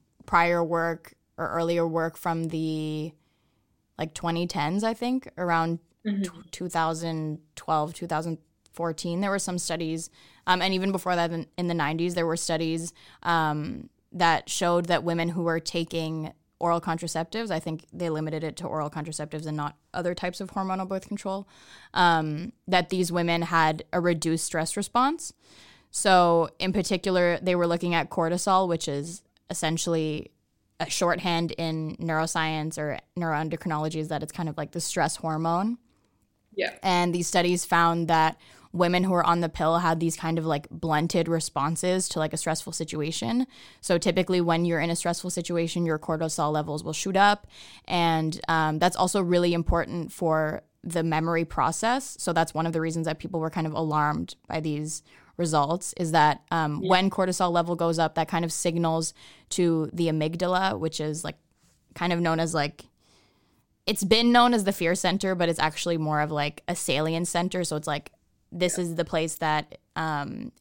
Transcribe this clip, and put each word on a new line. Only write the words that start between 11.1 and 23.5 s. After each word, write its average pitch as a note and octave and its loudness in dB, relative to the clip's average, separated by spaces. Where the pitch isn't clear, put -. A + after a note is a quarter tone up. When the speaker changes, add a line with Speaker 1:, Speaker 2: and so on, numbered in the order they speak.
Speaker 1:
that E3+ 2
in, E3 -6
in F3 -2
the E3+ 0
nineties, E3 0
there E3+ 0
were E3 0
studies, E3 -2
um, D#3 0
that E3+ 2
showed F3 2
that E3+ 0
women E3+ 0
who E3+ -4
were E3 0
taking D#3+ -4
oral E3+ 2
contraceptives, E3+ -4
I D#3+ 0
think D#3+ -8
they E3+ -4
limited D#3 -4
it D#3 -6
to E3 -8
oral D3+ -4
contraceptives D#3 -8
and D3+ -4
not D3 -6
other F3 -2
types F3+ -6
of F#3+ -10
hormonal F#3+ -4
birth F#3+ -6
control, G3+ -8
um, D#3+ 2
that F3+ 2
these F3+ 0
women E3+ 0
had D#3+ 2